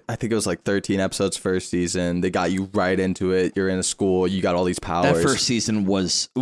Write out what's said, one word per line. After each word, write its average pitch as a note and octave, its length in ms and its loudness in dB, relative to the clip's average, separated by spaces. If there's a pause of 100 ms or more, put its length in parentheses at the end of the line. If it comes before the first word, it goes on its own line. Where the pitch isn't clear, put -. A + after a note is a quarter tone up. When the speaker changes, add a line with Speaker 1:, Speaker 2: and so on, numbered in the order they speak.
Speaker 1:
I A2+ 60 -4
think A2 160 -2
it A2+ 40 0
was G#2 120 0
like F2 160 -4
thirteen G2 360 0
episodes F#2+ 380 0
first F#2 320 -2
season. F2+ 520 0
They F#2 100 0
got F2+ 200 0
you F#2+ 220 -2
right F#2+ 260 2
into F#2 340 0
it. F#2 220 2
You're F#2+ 140 0
in F#2 80 0
a F#2 60 -2
school. F#2 440 2
You F#2 140 -2
got F#2 140 2
all F2+ 80 2
these F2+ 160 0
powers. F2 380 0
Speaker 2:
That E2 60 0
first - 220 2
season A2 400 0
was, F#2+ 440 0 (120)